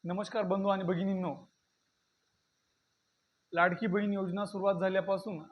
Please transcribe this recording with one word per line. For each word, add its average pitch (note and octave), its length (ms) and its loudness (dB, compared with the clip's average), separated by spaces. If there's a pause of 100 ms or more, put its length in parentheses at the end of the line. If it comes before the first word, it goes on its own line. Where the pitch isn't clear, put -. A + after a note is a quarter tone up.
नमस्कार G3 380 -2
बंधू G3 260 0
आणि F#3+ 160 2
भगिनींनो, F#3 480 0 (2250)
लाडकी F3 340 4
बहीण G3+ 260 2
योजना G3 320 -2
सुरुवात G3 300 0
झाल्यापासून F#3+ 680 0 (120)